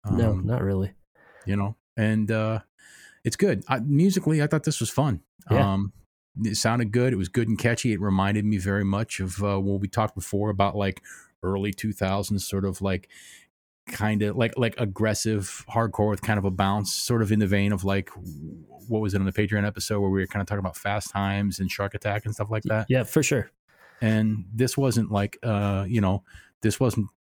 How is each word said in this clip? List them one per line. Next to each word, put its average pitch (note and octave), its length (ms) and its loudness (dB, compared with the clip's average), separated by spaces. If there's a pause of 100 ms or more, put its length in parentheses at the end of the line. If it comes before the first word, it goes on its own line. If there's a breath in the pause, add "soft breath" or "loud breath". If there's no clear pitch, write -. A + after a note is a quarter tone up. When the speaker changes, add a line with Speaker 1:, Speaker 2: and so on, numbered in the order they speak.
(100)
Speaker 1:
No, A2+ 220 2
Speaker 2:
Um, F#2 160 -2
Speaker 1:
not B2 140 0
really. G3 320 -2 (520 loud breath)
Speaker 2:
you G2 80 0
know, G2+ 220 -2 (200)
and, A2 320 2
uh, A2 300 0 (640 loud breath)
it's A2+ 140 -2
good. E3+ 320 2
I, C3+ 100 0
musically, D#3 640 2
I D3 60 2
thought D#3 160 0
this - 160 0
was A2+ 100 -2
fun. C3 300 0 (280)
Speaker 1:
Yeah. G2+ 260 4
Speaker 2:
Um, G2 180 -2 (500)
it G#2+ 140 -2
sounded A2+ 340 0
good. B2 220 2
It G#2 40 0
was F#2 120 -2
good A#2 180 0
and A2+ 100 0
catchy. A#2+ 360 0
It F#2 80 -2
reminded G2+ 440 2
me G#2+ 140 2
very G2 260 0
much G2 360 -2
of, F#2+ 240 -4
uh, G2 160 0
what G2 200 0
we G2+ 60 -4
talked G#2+ 300 0
before G2+ 340 -2
about, G2+ 240 0
like, G2 280 -2 (420 loud breath)
early G2 280 -2
two G#2+ 200 -4
thousands, G2 520 -2
sort G2 200 -2
of, F#2+ 180 -2
like, F#2+ 260 -2 (760 loud breath)
kinda, G#2 480 0
like, A#2 220 0
like, A#2 220 0
aggressive G#2+ 920 -2
hardcore G#2+ 420 0
with G2+ 120 -4
kind G#2+ 160 0
of F#2+ 60 0
a G2 60 2
bounce, G2 420 0
sort A#2 300 0
of G#2 100 2
in G#2+ 60 4
the G#2 80 4
vein G2+ 260 4
of, F#2 120 -2
like, G2 260 0 (760)
what A2 120 0
was G2+ 140 0
it G2 60 2
on G2 40 2
the G2 80 0
Patreon G#2 320 0
episode G#2 360 -2
where G2 100 2
we G2 100 2
were F#2 60 0
kinda G2+ 180 -4
talking G2+ 160 -4
about F#2 160 -6
Fast G2+ 340 -4
Times G2 480 -2
and F#2 120 -2
Shark G2+ 240 -4
Attack G#2 300 -4
and G#2 100 -4
stuff G#2+ 160 -4
like A2 140 -2
Speaker 1:
Y-, G#2+ 120 0
Speaker 2:
that. A2 120 0
Speaker 1:
yeah, B2+ 140 2
for D3+ 200 2
sure. - 280 0 (500 soft breath)
Speaker 2:
And A2 520 2
this B2 240 0
wasn't, A#2+ 340 2
like, G2+ 320 0
uh, G2+ 460 0
you A2+ 120 2
know, G2 220 2 (400 loud breath)
this A2 160 2
wasn't A2 300 2 (120)